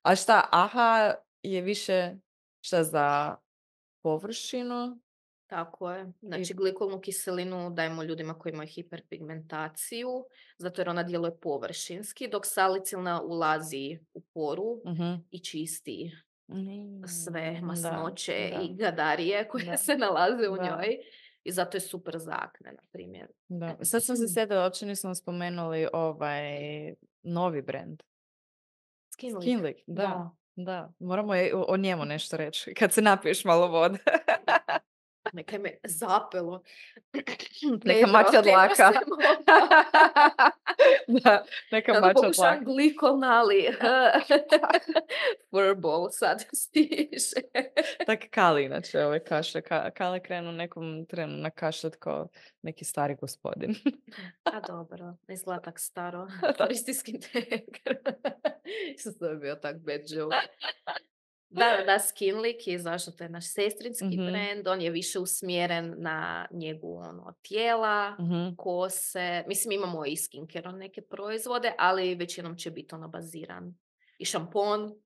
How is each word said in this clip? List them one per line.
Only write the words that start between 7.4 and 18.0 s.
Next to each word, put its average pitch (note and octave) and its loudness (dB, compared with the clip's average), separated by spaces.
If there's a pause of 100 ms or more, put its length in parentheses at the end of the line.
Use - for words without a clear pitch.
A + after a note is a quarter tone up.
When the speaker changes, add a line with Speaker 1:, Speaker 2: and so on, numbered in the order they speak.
Speaker 2:
dajemo E3 -6
ljudima D#3+ -8
koji D#3+ -12
imaju D#3 -12
hiperpigmentaciju, D#3+ -12 (320)
zato F3+ -8
jer F3 -2
ona E3+ -4
djeluje E3+ -4
površinski, F3 -8
dok G3+ -6
salicilna F#3+ -2
ulazi D#3 -4 (140)
u E3 -20
poru F3+ -6
Speaker 1:
Mhm. F3 -4 (180)
Speaker 2:
i F3 -14
čisti D#3 -10 (380)
Speaker 1:
Mm, G3 -14
Speaker 2:
sve E3+ -8
Speaker 1:
da, E3+ -10
Speaker 2:
masnoće E3+ -6